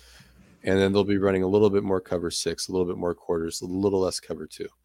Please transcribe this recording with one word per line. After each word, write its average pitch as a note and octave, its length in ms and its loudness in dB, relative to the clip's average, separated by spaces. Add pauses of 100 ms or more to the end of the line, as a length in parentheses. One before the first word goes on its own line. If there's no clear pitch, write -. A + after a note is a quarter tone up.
(640)
And F#2+ 140 2
then G2 140 4
they'll G2+ 100 4
be G2+ 140 0
running F#2+ 280 2
a F#2 40 0
little G#2 220 6
bit G2 120 2
more F#2+ 180 -2
cover E2+ 300 -4
six, - 380 -6
a F2+ 40 -10
little F#2 140 0
bit F2+ 120 -6
more F2 160 -2
quarters, E2 480 -4
a F#2 40 -8
little F#2+ 340 0
less F2+ 200 -2
cover D#2+ 260 -10
two. - 220 -12 (160)